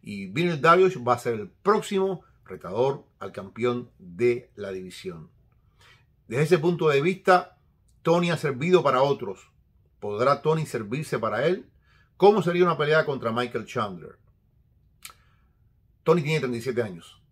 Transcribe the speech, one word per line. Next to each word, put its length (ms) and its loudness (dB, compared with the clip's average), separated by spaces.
y 240 -10
Beneil 340 -2
Dariush 380 6
va 160 0
a 40 -2
ser 140 -4
el 160 -6
próximo 720 0
retador 640 -4
al 140 -12
campeón 680 -6
de 560 -2
la 160 -10
división. 600 -12
Desde 140 -2
ese 160 4
punto 300 0
de 120 4
vista, 580 2
Tony 280 2
ha 60 0
servido 460 2
para 200 4
otros. 480 -2
¿Podrá 440 0
Tony 240 0
servirse 520 -6
para 280 -2
él? 240 -4
¿Cómo 240 6
sería 220 2
una 120 2
pelea 300 2
contra 260 -4
Michael 320 -4
Chandler? 540 -8
Tony 200 2
tiene 180 -2
treinta 180 -4
y 20 -6
siete 220 -4
años. 500 -10